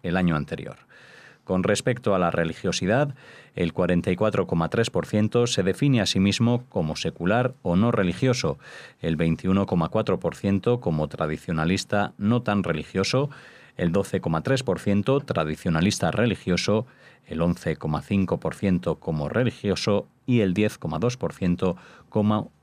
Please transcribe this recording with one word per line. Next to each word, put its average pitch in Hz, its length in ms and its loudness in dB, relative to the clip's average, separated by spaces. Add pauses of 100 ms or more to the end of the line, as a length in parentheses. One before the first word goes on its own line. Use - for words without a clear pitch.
el 87 120 -2
año 90 220 2
anterior. - 400 -8 (640)
Con 92 180 0
respecto 104 540 0
a 92 40 2
la 87 120 2
religiosidad, 92 840 0 (400)
el 87 180 -2
cuarenta 90 380 0
y 90 60 2
cuatro 98 320 0
coma 82 220 0
tres 113 200 0
por 87 160 -2
ciento 107 400 2
se 117 160 0
define 113 400 2
a 92 60 0
sí - 120 0
mismo 117 500 2
como 80 260 -2
secular 110 640 0
o 85 140 0
no 113 160 4
religioso, 95 640 0 (420)
el 82 160 -2
veintiuno 92 520 0
coma 82 220 0
cuatro 107 300 0
por 82 140 -2
ciento 101 460 0
como 78 280 0
tradicionalista 82 1080 -2
no 113 240 0
tan 104 220 0
religioso, 95 640 -2 (480)
el 87 140 0
doce 98 300 -2
coma 80 200 -2
tres 127 220 0
por 90 160 -2
ciento 104 400 0
tradicionalista 82 920 0
religioso, 101 800 0 (400)
el 78 160 -6
once 87 320 0
coma 76 260 -4
cinco 92 380 0
por - 160 -6
ciento 90 400 0
como 76 340 -4
religioso 107 800 -2 (180)
y 123 140 4
el 95 160 2
diez 104 240 0
coma 80 180 -6
dos 120 180 -2
por 82 180 -6
ciento 90 440 0 (320)
como 107 420 0 (120)